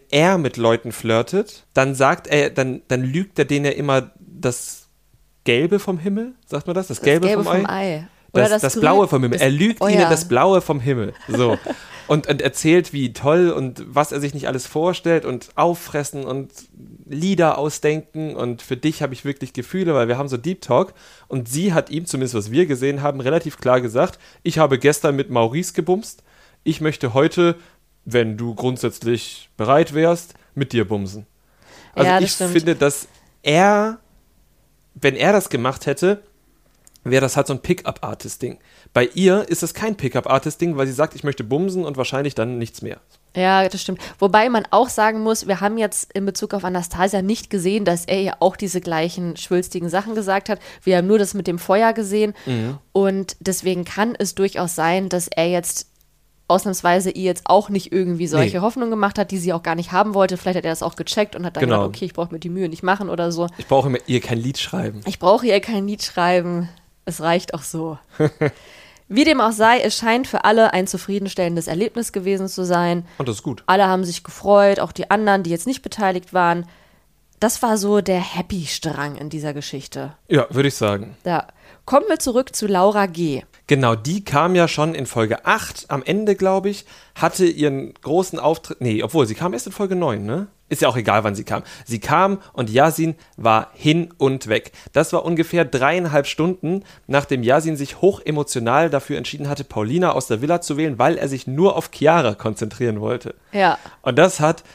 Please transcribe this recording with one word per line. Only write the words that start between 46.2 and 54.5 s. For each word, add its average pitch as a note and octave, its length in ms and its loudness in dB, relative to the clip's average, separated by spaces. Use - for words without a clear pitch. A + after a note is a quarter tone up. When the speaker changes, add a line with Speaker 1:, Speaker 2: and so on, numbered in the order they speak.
Speaker 2:
Bezug G3+ 260 -6
auf G3 100 -4
Anastasia F#3 600 -2
nicht G3+ 260 -2
gesehen, G3 380 -2
dass F3 180 0
er F#3+ 160 0
ihr F#3+ 200 -2
auch F#3 140 2
diese F3+ 280 -6
gleichen E3+ 560 -4
schwülstigen F3+ 500 -4
Sachen G3+ 260 -2
gesagt G3 360 -2
hat. G3 80 -2
Wir F#3 160 4
haben F3 80 2
nur G#3 120 6
das G3+ 140 0
mit F#3+ 140 -6
dem F3 120 -2
Feuer A3 360 2
gesehen. G#3 400 -2
Speaker 1:
Mhm. B2 340 -4
Speaker 2:
Und G3 480 0
deswegen F3+ 460 -4
kann A3+ 320 -2
es G3 160 -4
durchaus G3 400 -2